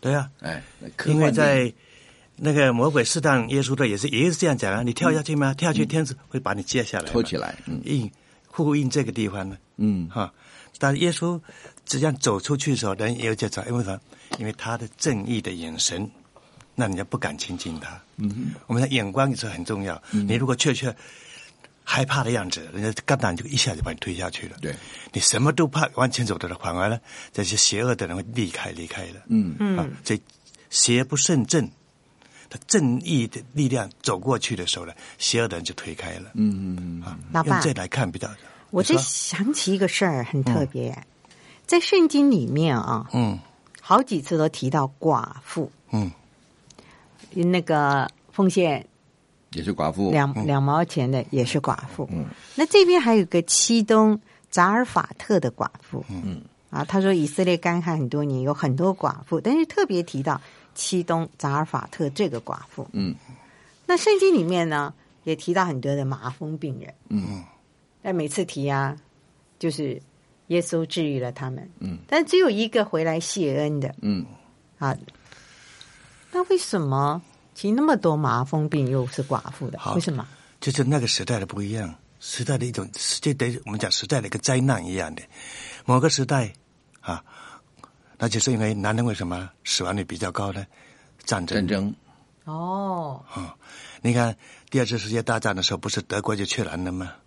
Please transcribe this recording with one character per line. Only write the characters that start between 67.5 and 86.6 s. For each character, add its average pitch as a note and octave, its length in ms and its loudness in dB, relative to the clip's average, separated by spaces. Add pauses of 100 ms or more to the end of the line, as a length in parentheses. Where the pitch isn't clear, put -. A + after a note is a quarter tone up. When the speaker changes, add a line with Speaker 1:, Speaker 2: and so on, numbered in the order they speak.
Speaker 3:
但 F#3+ 140 -4
每 D#3 140 0
次 F#3 160 -2
提 C#3+ 260 -4
啊， C3+ 260 0 (640)
就 E3 120 -2
是 C#3 300 -6 (460)
耶 F3 140 2
稣 E3+ 260 -2
治 E3 180 -2
愈 C#3+ 160 -2
了 B2 120 -4
他 C3 180 -8
们。 C3 180 -12 (120)
Speaker 2:
嗯。 F#3 260 -8
Speaker 3:
但 D#4 180 2
只 F4+ 140 2
有 F4+ 100 6
一 A3 200 0
个 A3+ 160 2
回 E3 200 -2
来 D#3+ 160 0
谢 D#3 380 -2
恩 D3+ 220 0
的。 C#3 200 -6
Speaker 2:
嗯。 G2+ 240 -2 (540)
Speaker 3:
啊， C3+ 180 -2 (1400)
那 F4+ 120 0
为 F#4+ 120 4
什 A3+ 240 0
么 C#3+ 400 2 (340)
其 - 140 -4
实 G#3 60 4
那 C4 80 4
么 D4+ 140 4
多 E3 200 4
麻 B2+ 280 2
风 D3+ 240 0
病 D3 200 2
又 C3 200 0
是 C3+ 160 -6
寡 C#3 160 -2 (120)
妇 - 180 -8
的， - 80 -10
Speaker 1:
好， - 160 -4
Speaker 3:
为 F3 60 4
什 E3 120 -2
么？ B2+ 140 -4 (340)
Speaker 1:
就 C3+ 120 -2
是 C#3+ 120 2
那 C#3+ 140 2
个 A#2+ 80 0
时 - 180 -2
代 A#2+ 140 -2
的 F#2+ 80 -4
不 F#2 140 -8
一 G2+ 120 -4
样， G2+ 220 -6 (260)
时 - 240 -8
代 C#3 120 0
的 A#2+ 80 -2
一 A#2+ 80 -4
种， G2 160 -6 (320)
就 D3+ 140 0
等 B2+ 160 0
于 A#2 140 -6
我 G#2+ 60 -10
们 G#2 80 -4
讲 G#2+ 120 -2
时 - 160 -4
代 C3 140 2
的 G#2+ 60 -6
一 F#2 40 -8
个 A2 80 -4
灾 B2+ 220 2
难 B2 240 2
一 F2+ 100 -6
样 D#2+ 200 -4
的。 - 80 -14 (600)
某 B2 160 6
个 D#3+ 80 4
时 C#3 160 2
代， B2+ 280 0 (480)